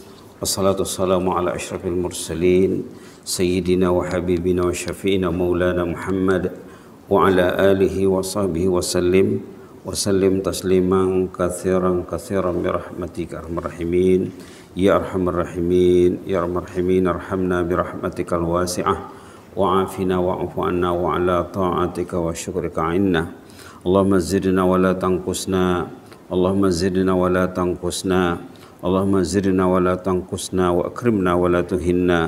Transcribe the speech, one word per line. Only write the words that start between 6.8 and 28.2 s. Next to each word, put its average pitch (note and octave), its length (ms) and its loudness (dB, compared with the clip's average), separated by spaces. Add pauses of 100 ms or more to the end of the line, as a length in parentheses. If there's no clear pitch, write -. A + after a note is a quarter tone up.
wa F#2+ 160 4
ala F2+ 320 4
alihi F#2+ 480 2
wa F#2+ 160 2
sahbihi F#2 480 -2
wa F2+ 160 0
sallim, F#2 560 2 (400)
wa F#2 160 -6
sallim F#2+ 480 2
tasliman F#2 880 2
katsiran, F2+ 720 0
katsiran F2 560 -2
bi F2+ 80 -2
rahmatika E2+ 720 -8
arhamar E2 240 -6
rahimin. F2+ 640 2 (460)
يا F2+ 200 4
أرحم F2+ 320 -2
الراحمين، F2 1000 2
يا F#2+ 120 -2
أرحم F2 200 -2
الراحمين، F#2 480 0
ارحمنا F2+ 560 -2
برحمتك F2 680 -4
الواسعة، F2 640 -2 (600)
وعافنا F#2 640 0
واعف F2+ 420 -2
عنا F2+ 300 0
وعلى F2 540 0 (100)
طاعتك F2 580 -2
وشكرك E2+ 680 -4
عنا. E2+ 480 0 (600)
اللهم F#2+ 320 4
زدنا F#2 440 2
ولا F#2 300 4
تنقصنا، F#2 920 -2 (460)
اللهم F#2+ 360 2
زدنا F#2 440 0
ولا F2+ 340 2
تنقصنا، F2+ 920 -2 (460)